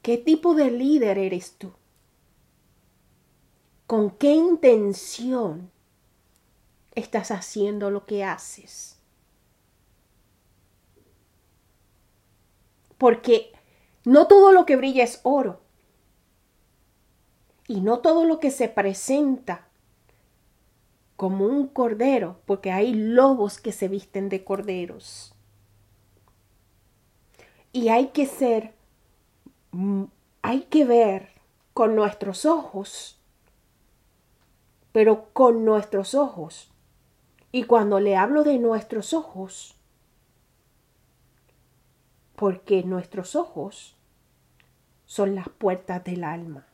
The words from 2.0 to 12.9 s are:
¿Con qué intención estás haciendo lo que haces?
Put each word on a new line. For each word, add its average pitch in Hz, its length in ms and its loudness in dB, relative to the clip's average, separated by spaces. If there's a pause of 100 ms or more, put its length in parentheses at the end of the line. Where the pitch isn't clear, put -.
¿Con 214 240 -2
qué 285 220 2
intención 233 1400 0 (1200)
estás 214 360 -8
haciendo 202 600 -6
lo 202 160 -8
que 202 180 -6
haces? - 760 -14 (4000)